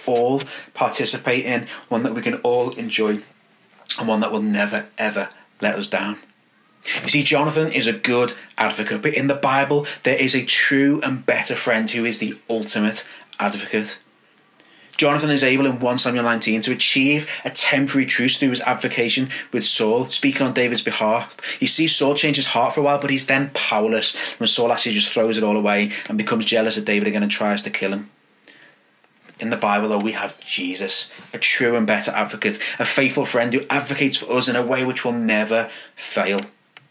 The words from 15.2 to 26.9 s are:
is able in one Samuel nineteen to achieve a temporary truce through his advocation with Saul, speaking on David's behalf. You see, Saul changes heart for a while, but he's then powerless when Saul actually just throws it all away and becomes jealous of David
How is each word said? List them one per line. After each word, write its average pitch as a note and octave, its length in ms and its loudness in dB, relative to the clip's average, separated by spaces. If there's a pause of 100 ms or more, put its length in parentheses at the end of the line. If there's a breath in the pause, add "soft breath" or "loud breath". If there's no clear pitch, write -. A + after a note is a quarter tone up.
is C#3 120 2
able C3+ 220 4
in B2+ 140 0
one B2 180 0
Samuel B2 280 0
nineteen A2+ 360 0
to B2 100 0
achieve C#3+ 560 2 (160 loud breath)
a B2+ 60 -6
temporary C#3 560 2
truce B2+ 320 2
through C3+ 140 2
his B2 100 -2
advocation B2+ 680 0 (220 loud breath)
with A#2 120 0
Saul, A#2 440 2
speaking C3+ 380 0
on B2 80 -2
David's A#2+ 300 0
behalf. A2+ 520 0 (240 loud breath)
You C3+ 60 0
see, D#3+ 220 4
Saul D3 260 2
changes D3 340 2
heart A#2+ 280 0
for D3+ 60 2
a - 20 2
while, C#3+ 160 2
but C#3 100 -4
he's C3+ 160 0
then C#3 300 0
powerless A2 600 0 (240 loud breath)
when A#2 80 0
Saul A#2+ 240 2
actually A#2 220 0
just G2+ 180 0
throws A2+ 280 2
it A2 40 0
all G#2+ 140 2
away G#2 340 2 (160 loud breath)
and G#2+ 120 -2
becomes A2 260 0
jealous A2 320 2
of G#2+ 80 -4
David G#2 220 2